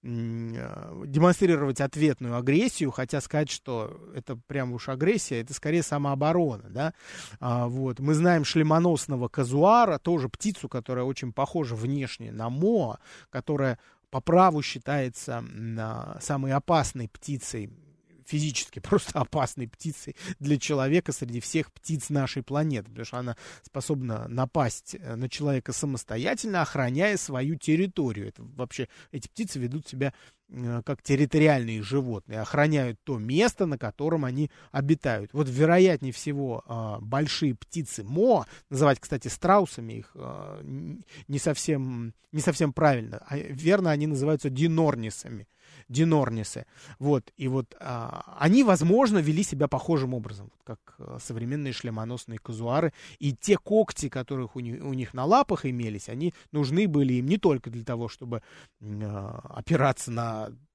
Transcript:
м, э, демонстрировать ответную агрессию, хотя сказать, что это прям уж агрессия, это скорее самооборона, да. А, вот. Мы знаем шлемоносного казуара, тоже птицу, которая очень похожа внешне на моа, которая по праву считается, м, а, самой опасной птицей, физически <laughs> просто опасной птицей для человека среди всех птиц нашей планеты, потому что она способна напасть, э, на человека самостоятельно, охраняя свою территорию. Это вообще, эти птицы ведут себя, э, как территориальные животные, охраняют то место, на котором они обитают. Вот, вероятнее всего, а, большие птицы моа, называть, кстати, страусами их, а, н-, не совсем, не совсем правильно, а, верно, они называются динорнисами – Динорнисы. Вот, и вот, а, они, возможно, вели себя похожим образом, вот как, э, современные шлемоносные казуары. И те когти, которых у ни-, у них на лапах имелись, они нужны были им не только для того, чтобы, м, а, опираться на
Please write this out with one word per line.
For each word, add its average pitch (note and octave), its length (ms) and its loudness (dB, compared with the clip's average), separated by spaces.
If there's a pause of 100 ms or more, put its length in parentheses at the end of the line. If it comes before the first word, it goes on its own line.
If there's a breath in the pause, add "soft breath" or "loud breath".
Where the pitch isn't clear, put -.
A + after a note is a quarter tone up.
м, A#2 520 -6
э, - 520 -12
демонстрировать D#3 720 4
ответную C3+ 560 0
агрессию, C#3+ 540 2
хотя C3 280 -4
сказать, D3+ 300 -2
что A#2 500 -8 (160)
это B2 220 -8 (100)
прям C3+ 240 -4
уж A#2+ 160 -8
агрессия, C#3 540 0
это B2 120 -10
скорее D#3+ 280 0
самооборона, C#3+ 880 0
да. D3+ 240 -4 (460 loud breath)
А, A#2+ 280 0
вот. B2+ 320 -4
Мы C#3+ 140 2
знаем E3 320 6
шлемоносного D#3 840 2
казуара, E3 680 4
тоже D#3 320 0
птицу, - 400 -4
которая B2+ 360 -4
очень C3 280 -6
похожа C#3 420 -2
внешне A#2+ 560 -4
на A2 180 -4
моа, D#3 500 2 (320 loud breath)
которая C#3 340 -2 (460 soft breath)
по C3 100 -2
праву E3+ 400 6
считается, B2+ 840 -4
м, A2+ 360 -8
а, A2+ 420 -8
самой C3+ 300 -2
опасной C3+ 580 0
птицей, A#2 640 -8 (540)
физически D3+ 540 -2
<laughs> - 0 -
просто - 400 0
опасной C3 480 -2
птицей - 480 -10 (240 loud breath)
для C#3+ 180 2
человека D3 540 0
среди A#2+ 280 -6
всех D#3 320 -4
птиц - 380 -6
нашей C#3 340 -2
планеты, C3+ 460 -2
потому A2+ 160 -12
что B2 120 -10
она B2 200 -6 (260 loud breath)
способна B2 640 -4
напасть, B2+ 720 -2
э, B2+ 160 -8
на B2 140 -4
человека C#3 440 -2
самостоятельно, C#3+ 880 -2
охраняя D3 560 0
свою C#3 380 -4
территорию. D3 720 0
Это A2 160 -16
вообще, A#2+ 440 -8 (240 loud breath)
эти C#3 160 -10
птицы G3+ 320 -8
ведут B2+ 280 -4
себя, C3+ 260 -4 (360 soft breath)
э, A#2+ 360 -6
как C#3 160 -4
территориальные C#3 840 4
животные, A2 560 -4
охраняют C#3 640 2
то C3+ 140 -4
место, D#3+ 480 2
на D3 120 -2
котором D3 480 -2
они C3+ 240 -2 (220 soft breath)
обитают. C3+ 600 0
Вот, D3 140 0
вероятнее D#3 640 6
всего, C#3 540 -4
а, A2+ 340 -6
большие C3+ 560 0
птицы - 480 -8
моа, E3 420 4 (240 loud breath)
называть, C#3 300 4
кстати, - 280 -6
страусами F3 680 2
их, - 220 -14
а, - 460 -12
н-, D3 420 -10 (240 loud breath)
не C#3 120 -4
совсем, C3 720 -2 (180)
не D3+ 100 -4
совсем D#3 320 2
правильно, A#2 540 2
а, C#3 100 -6
верно, D#3+ 540 2
они D3 160 2
называются D3 420 0
динорнисами – C3 1000 0 (400 soft breath)
Динорнисы. B2+ 800 2 (340 loud breath)
Вот, C#3 380 0
и C3+ 100 -4
вот, B2+ 320 -2
а, - 600 -10
они, G3 240 6
возможно, G#3 560 6
вели D#3 240 2
себя D3 240 0
похожим C3+ 460 0
образом, G#2+ 380 -10
вот - 120 -20
как, - 340 -16
э, - 240 -14
современные B2+ 520 -6
шлемоносные A2+ 680 -8
казуары. A#2+ 540 -2 (260 loud breath)
И C#3+ 140 0
те G3+ 240 2
когти, G3+ 520 0
которых B2+ 460 -6
у C3 40 -10
ни-, A#2+ 200 -8
у C#3 140 -6
них B2+ 200 -6
на B2+ 120 -4
лапах G#3+ 400 2
имелись, A#2 440 -4
они C#3+ 240 -4 (180 loud breath)
нужны D3+ 360 2
были C#3+ 280 4
им B2 120 0
не F#3+ 100 4
только D3 320 2
для A#2 140 -10
того, A#2 240 -6
чтобы, A#2+ 340 -8 (400 loud breath)
м, G#2 220 -8
а, G2+ 380 -8 (140)
опираться C3+ 560 0
на A2+ 380 -6 (260)